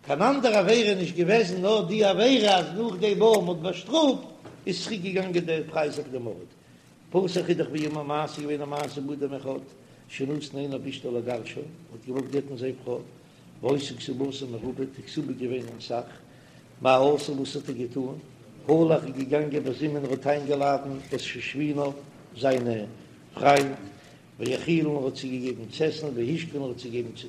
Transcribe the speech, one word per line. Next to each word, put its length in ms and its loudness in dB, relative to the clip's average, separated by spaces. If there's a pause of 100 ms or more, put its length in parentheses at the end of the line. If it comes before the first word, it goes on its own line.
קיין 160 0
אנדערער 360 6
עבירה 380 6
נישט 200 -2
געווען, 460 2
נאר 260 4
די 160 2
עבירה, 540 6
אז 80 2 (120)
נאך 220 -2
דעם 200 2
באום 300 6
האט 80 -2
באשטראבט, 640 2 (460)
איז 160 -4
צוריקגעגאנגען 640 -2
דער 260 -2
פרייז 280 -2
אויף 120 -8
דעם 120 -6
מארד. 280 -10 (600)
פסח 380 0
איז 80 4
דאך 120 0
ווי 160 -4
אימער 180 -4
מעשה, 380 -4
ווי 160 -4
דער 80 -6
מעשה 360 -6
ברודער 280 -4
מיך 160 -8
האט. 220 -6 (420)
שנאת 440 -6
נענין 240 -6
בישט 280 -8
אלע 160 -2
גרשו, 380 -6
האט 480 -16
געוואלט, 240 -4
געט 180 -2
מיר 100 -8
זיין 240 -4
פרוי. 180 -6 (600)
ווייס 300 0
איך, 140 -12
זיי 100 -6
מוזן 300 -4
מיר 180 -8
רובעט, 240 -6 (100)
איך 180 -14
זאל 240 -4
געווען 300 -4
און 180 -14
זאג, 160 -4 (760)
מע 160 6
אויס 320 4
מוז 260 -4
ער 200 -6
געטון. 420 -6 (480)
הולך 400 6
געגאנגען, 580 0
ביי 100 -2
זיי 140 -2
אין 180 -2
רוט 220 -2
איינגעלאדן, 680 2 (140)
דאס 100 -2
שווינער, 680 -2 (480)
זיינע 440 2 (500)
פריינד, 420 6 (640)
ביי 140 -2
יחידן 360 0
האט 260 -2
זיי 240 -6
געגעבן 320 -6
צו 120 -2
עסן, 320 -4
ביי 120 -2
הישקין 340 -4
האט 180 -8
זיי 120 -12
געגעבן 240 -6
צו 140 -16